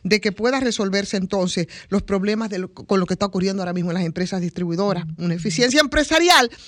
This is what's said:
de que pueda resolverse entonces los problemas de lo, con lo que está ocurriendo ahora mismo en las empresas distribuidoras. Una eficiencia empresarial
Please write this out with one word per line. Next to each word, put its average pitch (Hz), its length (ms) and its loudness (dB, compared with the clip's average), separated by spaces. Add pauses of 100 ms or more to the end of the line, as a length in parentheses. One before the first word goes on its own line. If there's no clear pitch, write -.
de 202 180 2
que 208 120 0
pueda 247 260 0
resolverse 202 580 0
entonces 185 520 -2 (200)
los 196 140 0
problemas 208 480 -2
de 196 80 -6
lo, 185 160 -8
con 160 240 0
lo 185 80 2
que 185 80 -2
está 202 120 0
ocurriendo 190 360 -2
ahora 175 120 -4
mismo 175 180 -2
en - 20 -2
las 185 100 0
empresas 180 360 -2
distribuidoras. 180 640 -2 (140)
Una 170 160 -2
eficiencia 240 440 0
empresarial 302 720 4 (180)